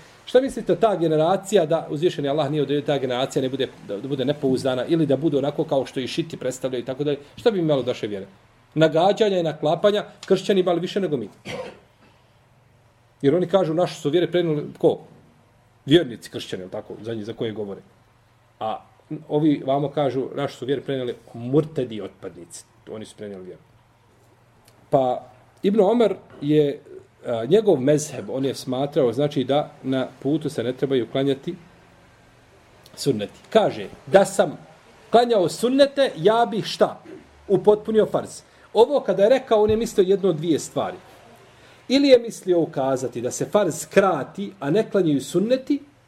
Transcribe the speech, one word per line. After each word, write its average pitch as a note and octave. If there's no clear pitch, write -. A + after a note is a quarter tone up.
šta B3+
mislite, A3+
ta G#3+
generacija, E3+
da D#3
uzvišeni D3+
Allah C#3+
nije D3+
odredio, D3
ta D3
generacija B2+
ne C3
bude, C3
da, G2+
da B2+
bude C3
nepouzdana, B2+
ili D#3+
da C3+
bude E3
onako D3
kao C3+
što -
i A#2+
šiti D#3+
predstavljaju B2+
i -
tako C3+
dalje, C#3+
šta -
bi F#3+
imalo D3
daše A#2+
vjere? G2
Nagađanja F#3
i E3+
naklapanja, E3+
kršćani F#3+
imali F3
više F#3
nego D#3
mi. G#2
Jer C#3+
oni F3+
kažu, E3+
našu E3+
su D3
vjere E3+
prenijeli, D#3
ko? C3+
Vjernici C3+
kršćani, G#2+
jel F#2
tako, G#2
za A2+
njih, G#2+
za A2+
koje A2+
govore. G2+
A A2
ovi D3
vamo C#3
kažu, C3+
našu C#3
su B2
vjere B2+
prenijeli B2+
murtedi B2+
i G2+
otpadnici. F2
Oni G#2+
su -
prenijeli G2+
vjeru. F2
Pa B2+
Ibn G3+
Omer G3+
je, D3
a, A#2
njegov F#3
mezheb, B2
on C3+
je B2
smatrao, B2+
znači, C#3+
da C#3
na C3
putu D3+
se A2+
ne B2+
trebaju C3
klanjati C#3
sunneti. G#2+
Kaže, A#2+
da F#3+
sam E3+
klanjao A3+
sunnete, C4+
ja A3
bih G#3
šta? -
Upotpunio G#3
farz. B2
Ovo B3+
kada F#3+
je G#3+
rekao, B3+
on G#3+
je G#3+
mislio A3+
jedno F#3
od E3
dvije D3+
stvari. F#2+
Ili C#4
je B3+
mislio F#3
ukazati C3
da A#2
se -
farz G3+
krati, F#3+
a C#3
ne G#3+
klanjaju D#3+
sunneti, B3+